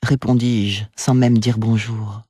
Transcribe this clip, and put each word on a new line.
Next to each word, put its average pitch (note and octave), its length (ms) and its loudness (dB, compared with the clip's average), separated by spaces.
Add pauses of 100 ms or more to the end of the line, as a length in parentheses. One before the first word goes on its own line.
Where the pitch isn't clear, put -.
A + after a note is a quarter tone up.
répondis-je, A#2 800 0 (140)
sans - 160 -2
même A#2+ 240 4
dire A2+ 200 0
bonjour. A2 720 -2